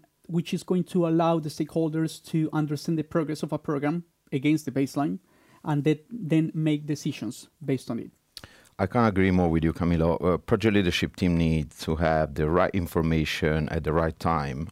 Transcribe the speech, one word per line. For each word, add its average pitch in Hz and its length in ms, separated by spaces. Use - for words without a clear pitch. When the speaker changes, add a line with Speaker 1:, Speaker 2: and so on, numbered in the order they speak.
Speaker 1:
which 170 260
is 180 120
going 180 220
to 170 220
allow 165 300
the 156 120
stakeholders 160 680
to 156 200
understand 151 460
the 156 60
progress 151 400
of 160 100
a 151 60
program 151 440
against 151 340
the 131 60
baseline, 143 480
and 143 200
that, 151 260
then 160 460
make 151 320
decisions 143 640
based 135 280
on 120 80
it. - 100
Speaker 2:
I 98 80
can't 117 220
agree 95 200
more 90 220
with 80 120
you, 80 100
Camilo. 85 460
Uh, 85 200
project 107 340
leadership 90 420
team 87 220
needs 80 440
to 80 160
have 78 360
the 76 160
right 90 240
information 80 960
at 80 140
the 76 100
right 80 260
time 76 520